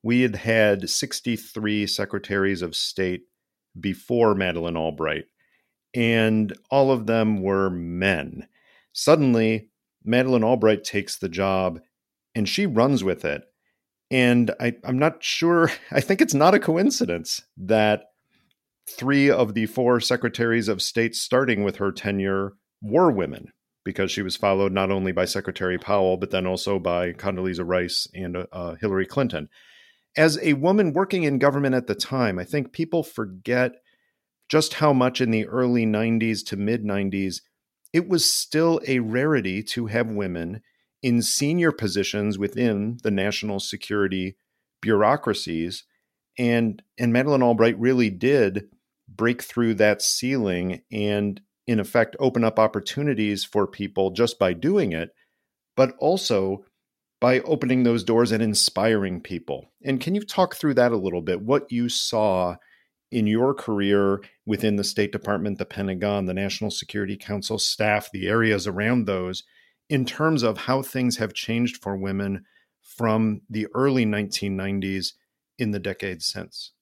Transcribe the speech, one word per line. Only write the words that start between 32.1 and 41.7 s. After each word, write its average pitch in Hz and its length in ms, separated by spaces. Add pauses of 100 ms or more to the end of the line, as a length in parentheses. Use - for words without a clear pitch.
I 90 60
think 135 280
people 160 300
forget 120 720 (760)
just 156 280
how 151 180
much 123 280
in 117 100
the 110 160
early 123 400
nineties 110 560
to - 120
mid 104 300
nineties, 98 560 (520)
it 175 140
was 175 160
still 165 640
a 131 140
rarity 113 640
to 117 240
have 113 220
women 95 520 (400)
in 120 220
senior 160 480